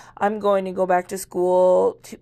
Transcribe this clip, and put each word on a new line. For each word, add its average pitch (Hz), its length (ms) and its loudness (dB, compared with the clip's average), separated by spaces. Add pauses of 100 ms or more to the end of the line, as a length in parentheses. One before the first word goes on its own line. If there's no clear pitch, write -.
(160)
I'm 214 220 -4
going 196 260 0
to 185 60 -8
go 185 140 -2
back 180 240 0
to 196 80 -8
school 185 840 2
to, - 180 -20